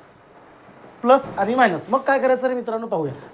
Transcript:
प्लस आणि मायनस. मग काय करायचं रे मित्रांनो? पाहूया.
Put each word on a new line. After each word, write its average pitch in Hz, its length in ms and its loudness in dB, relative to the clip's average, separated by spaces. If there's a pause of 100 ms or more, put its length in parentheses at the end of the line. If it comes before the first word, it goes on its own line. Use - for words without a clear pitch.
(1040)
प्लस 262 240 4 (120)
आणि 202 160 0
मायनस. 208 360 2
मग 262 80 2
काय 269 200 0
करायचं 254 300 0
रे 254 60 -2
मित्रांनो? 226 320 -6
पाहूया. 160 260 -4 (220)